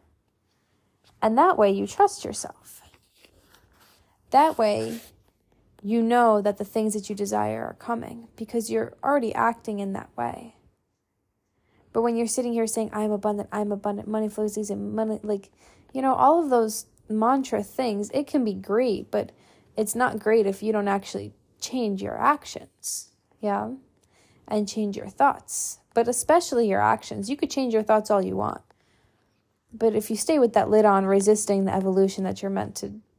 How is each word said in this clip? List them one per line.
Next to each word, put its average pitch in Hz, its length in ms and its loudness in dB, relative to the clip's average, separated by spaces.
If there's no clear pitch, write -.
And 220 180 2
that 349 200 6
way 202 120 6
you 202 160 0
trust - 380 2
yourself. - 580 -12
That - 280 4
way 226 420 -2
you 214 180 0
know 226 400 4
that 202 180 -2
the - 60 -6
things 214 300 -2
that 208 160 -8
you 214 40 -6
desire 208 500 -4
are - 100 -10
coming 233 640 -10
because 226 340 -6
you're 226 320 -4
already 269 320 0
acting 226 460 -2
in 196 120 -6
that - 240 -8
way. - 380 -8
But 226 100 0
when 233 140 0
you're 233 100 0
sitting 240 280 -2
here 226 120 0
saying, 220 260 -4
"I'm 214 180 -2
abundant, 208 420 -4
I'm 208 180 -4
abundant, 208 380 -6
money 214 200 -2
flows 208 280 -4
easy, 208 180 -6
money," 214 480 -4
like, 208 280 -6
you 262 80 -6
know, 262 140 2
all 320 280 6
of 294 60 -2
those 226 380 2
mantra 226 540 0
things, 208 520 -4
it 285 120 0
can 269 180 0
be 208 100 -2
great, 202 560 -2
but - 220 -2
it's 214 180 -2
not 240 240 -2
great 220 280 2
if 196 160 -4
you 220 100 -2
don't 202 160 0
actually 202 460 -4
change 208 400 -4
your 107 160 -6
actions, - 920 -4
yeah, 208 300 -2
and 208 200 -2
change 202 280 -4
your - 120 -12
thoughts, - 720 -2
but 233 140 2
especially 247 600 2
your 196 120 0
actions. 214 500 0
You 285 60 -4
could - 140 -4
change 262 220 -2
your 220 100 2
thoughts 214 280 2
all 202 120 2
you 190 140 -4
want, - 260 -6
but 226 220 2
if 214 160 -2
you 220 60 -4
stay 311 220 0
with 233 140 4
that - 160 4
lid 214 160 6
on, 196 220 6
resisting 196 580 4
the 190 100 0
evolution 190 500 2
that 196 180 -6
you're 196 80 -4
meant 202 260 -4
to 202 240 -12